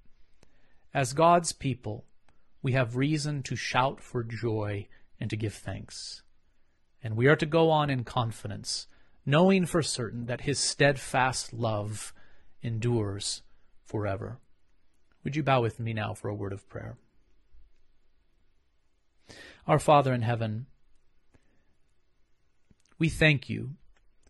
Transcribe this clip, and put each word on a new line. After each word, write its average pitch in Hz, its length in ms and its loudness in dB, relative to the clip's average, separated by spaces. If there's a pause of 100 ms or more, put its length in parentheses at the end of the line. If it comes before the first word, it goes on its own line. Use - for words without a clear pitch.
(920)
as 135 200 0
God's 170 380 6
people, 117 540 -6 (560)
we 131 120 0
have 123 220 2
reason 147 460 0
to 127 140 -6
shout 131 440 0
for - 240 -6
joy 110 640 -4 (320)
and 117 120 -6
to 107 40 -2
give 107 200 -4
thanks. - 640 -12 (800)
And 110 140 -6
we 123 120 6
are 156 80 8
to 160 120 2
go 160 240 4
on 151 180 2
in 127 140 0
confidence, 110 800 -4 (400)
knowing 180 400 6
for 170 160 0
certain 120 460 -4
that 120 140 -6
his 139 180 -2
steadfast 135 920 2
love 104 640 -4 (480)
endures 110 800 -2 (440)
forever. 104 520 -4 (880)
Would 143 120 -4
you 156 60 0
bow 131 200 4
with 113 180 -2
me 113 140 -4
now 107 200 -4
for - 140 -10
a 104 80 -4
word 101 180 -6
of - 160 -14
prayer? 113 280 -12 (2750)
Our 156 140 4
Father 143 340 6
in 120 80 0
heaven, 113 460 -2 (2250)
we 165 100 2
thank 151 400 2
you 113 220 -6 (580)